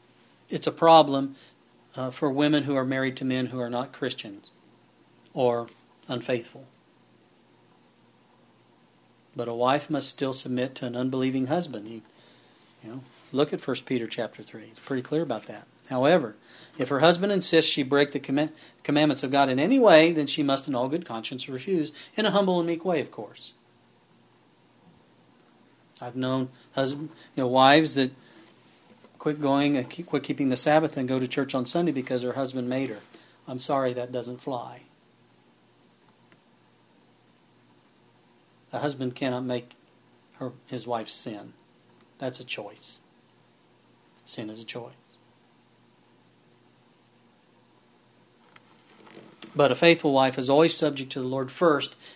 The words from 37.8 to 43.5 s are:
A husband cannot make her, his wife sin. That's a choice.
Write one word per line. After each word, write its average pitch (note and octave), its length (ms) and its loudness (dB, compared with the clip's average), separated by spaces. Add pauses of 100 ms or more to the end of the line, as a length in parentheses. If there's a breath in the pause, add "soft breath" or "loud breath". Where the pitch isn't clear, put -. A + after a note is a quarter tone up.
A A#2 60 -6
husband B2+ 360 -6
cannot B2+ 280 -4
make B2 320 -8 (600)
her, B2+ 180 -10 (120)
his A#2+ 220 -12
wife A2+ 220 -6
sin. G#2 440 -10 (680)
That's B2+ 200 -8
a B2+ 60 -18
choice. - 540 -12 (1200)